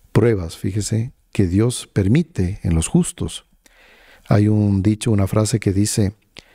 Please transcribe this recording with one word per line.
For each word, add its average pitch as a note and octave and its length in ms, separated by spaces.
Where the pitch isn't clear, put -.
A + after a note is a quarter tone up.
pruebas, G2+ 460
fíjese, A2 560
que G2 160
Dios G#2+ 440
permite G2+ 720
en F2 100
los D#2+ 140
justos. - 580
Hay G#2 200
un G#2 340
dicho, G#2+ 300
una G2 160
frase G#2+ 320
que G2+ 120
dice, G2+ 420